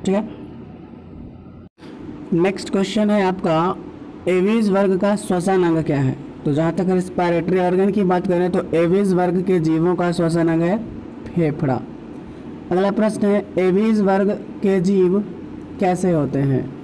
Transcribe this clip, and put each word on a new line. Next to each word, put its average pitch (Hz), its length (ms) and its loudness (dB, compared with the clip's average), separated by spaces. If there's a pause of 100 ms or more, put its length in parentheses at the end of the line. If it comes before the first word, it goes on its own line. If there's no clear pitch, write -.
ठीक 190 80 2
है। 220 140 -2 (2000)
नेक्स्ट 190 380 0
क्वेश्चन 202 400 0
है 208 120 2
आपका, 185 540 0 (520)
एवीज 202 420 2
वर्ग 190 280 4
का 202 180 2
श्वसन 185 460 0
अंग 160 220 2
क्या 147 160 0
है? 131 160 0 (280)
तो 151 80 0
जहाँ 165 200 2
तक 180 160 0
respiratory 180 720 0
organ 185 320 2
की 202 140 0
बात 180 220 2
करें 180 240 2
तो 175 120 0 (120)
एवीज 185 380 2
वर्ग 180 300 2
के 185 180 2
जीवों 160 340 2
का 175 180 0
श्वसन 165 360 2
अंग 165 140 2
है 180 140 2 (500)
फेफड़ा। 147 540 0 (920)
अगला 190 180 2
प्रश्न 208 360 0
है, 202 180 2 (140)
एवीज 208 420 4
वर्ग 196 300 4 (320)
के 196 180 4
जीव 185 380 4 (600)
कैसे 180 320 2
होते 139 260 0
हैं? 139 240 2 (220)